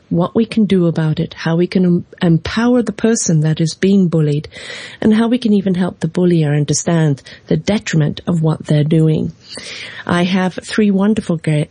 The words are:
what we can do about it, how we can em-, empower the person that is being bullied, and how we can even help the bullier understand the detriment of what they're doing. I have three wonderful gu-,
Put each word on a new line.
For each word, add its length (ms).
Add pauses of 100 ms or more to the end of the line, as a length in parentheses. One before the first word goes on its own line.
what 260
we 120
can 180
do 220
about 340
it, 140
how 220
we 100
can 180
em-, 220 (160)
empower 580
the 120
person 480
that 200
is 140
being 340
bullied, 400 (540)
and 100
how 160
we 80
can 160
even 220
help 260
the 80
bullier 460
understand 640 (280)
the 100
detriment 680
of 140
what 240
they're 180
doing. 520 (720)
I 180
have 300
three 360
wonderful 460
gu-, 340